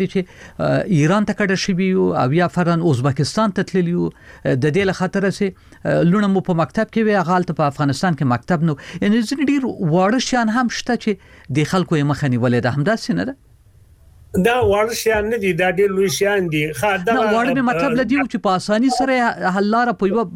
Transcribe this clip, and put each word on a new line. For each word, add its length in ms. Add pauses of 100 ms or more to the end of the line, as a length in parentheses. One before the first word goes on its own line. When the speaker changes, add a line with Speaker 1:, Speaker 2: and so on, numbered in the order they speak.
Speaker 1:
دي 60
چې، 180
آه، 580 (140)
ایران 280
ته 80
کډه 200
شوي 400
یو 160 (140)
او 100
یا 140 (100)
فرضاً 240
ازبکستان 800
ته 100
تللي 260
یو، 140
آه، 460
د 180
دې 160
له 100
خاطره 320
چې، 140 (400)
آه، 180
لوڼه 300
مو 160
په 40 (100)
مکتب 300
کې 120
وي، 160
هغه 160
هلته 160
په 100
افغانستان 500
کې 100 (100)
مکتب 300
نه 80
و. 40 (260)
یعنې 160 (120)
ځینې 220
ډېر 100 (320)
واړه 260
شیان 300
هم 200
شته 260
چې 160 (380)
د 240
خلکو 240
یې 140
مخه 160
نیولې 360
ده، 60
همداسې 420 (100)
نه 100
ده؟ 40 (1080)
Speaker 2:
دا 160
واړه 320
شیان 360
نه 80
دي، 160
دا 180
ډېر 240
لوی 140
شیان 400
دي. 120 (120)
ښه، 240
Speaker 1:
نه، 80
Speaker 2:
دغه، 280
Speaker 1:
واړه 220
مې 160
مطلب 200
Speaker 2:
آه، 60
Speaker 1:
له 60
دې 180
و 100
چې 140
په 40 (120)
اساني 280 (100)
سره 180
یې 400
حل 160
لاره 200 (100)
په 40
یوه، 160 (120)